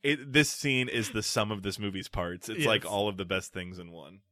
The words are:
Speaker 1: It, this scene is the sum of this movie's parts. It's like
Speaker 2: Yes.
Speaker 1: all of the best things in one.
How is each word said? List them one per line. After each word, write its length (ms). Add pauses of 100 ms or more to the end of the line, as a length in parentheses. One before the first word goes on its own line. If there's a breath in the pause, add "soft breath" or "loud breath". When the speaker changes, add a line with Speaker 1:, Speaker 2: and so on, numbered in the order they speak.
Speaker 1:
It, 320
this 160
scene 400
is 220
the 120
sum 280
of 120
this 160
movie's 300
parts. 400
It's 160
like 180
Speaker 2:
Yes. 80
Speaker 1:
all 160
of 80
the 100
best 280
things 260
in 120
one. 280 (120)